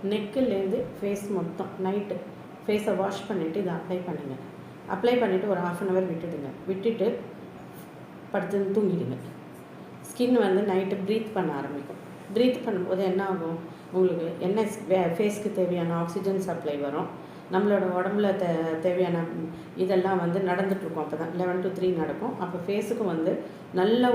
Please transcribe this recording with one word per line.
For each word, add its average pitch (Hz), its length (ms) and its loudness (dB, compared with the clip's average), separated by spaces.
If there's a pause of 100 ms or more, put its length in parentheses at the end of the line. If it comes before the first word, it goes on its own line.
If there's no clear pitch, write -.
நெக்குலேருந்து 208 720 0 (160)
ஃபேஸ் 202 320 -2
மொத்தம் 170 420 -2 (140)
நைட்டு 202 320 0 (500)
ஃபேஸை 208 280 2
வாஷ் 196 320 -2
பண்ணிட்டு 185 320 0
இதை 180 140 0
அப்ளை 180 340 -4
பண்ணுங்க. 143 280 -6 (580)
அப்ளை 240 260 4
பண்ணிட்டு 190 340 4
ஒரு 175 60 2
half 175 240 -2
an 196 80 0
hour 185 180 4
விட்டுடுங்க. 165 400 -6 (180)
விட்டுட்டு 190 520 0 (1120)
படுத்து 196 260 0 (180)
தூங்கிடுங்க. 170 400 2 (920)
ஸ்கின் 247 360 4
வந்து 190 160 6 (120)
நைட்டு 190 240 2 (100)
ப்ரீத் 220 300 0
பண்ண 160 220 2
ஆரம்பிக்கும். 139 420 -8 (340)
ப்ரீத் 254 300 6
பண்ணும்போது 185 360 0 (100)
என்ன 190 120 2
ஆகும்? 170 340 -2 (360)
உங்களுக்கு 170 340 4 (120)
என்ன 202 220 2
ஸ்-, - 280 -2
வே-, 180 280 4
ஃபேஸ்க்கு 208 380 2
தேவையான 175 380 2
ஆக்சிஜன் 185 540 0
சப்ளை 151 300 -2
வரும். 143 320 -2 (440)
நம்மளோட 196 320 6 (140)
உடம்புல 202 300 2 (120)
தே-, 160 440 0
தேவையான 180 320 2 (680)
இதெல்லாம் 185 400 4
வந்து 170 160 2
நடந்துட்டுருக்கும். 180 680 0
அப்போ 151 160 -4
தான் 170 160 -4
eleven 185 280 0
to 185 140 -2
three 185 120 2 (100)
நடக்கும். 156 380 -4
அப்போ 180 260 -4
ஃபேஸுக்கு 220 480 0
வந்து 160 200 2 (480)
நல்ல 240 340 6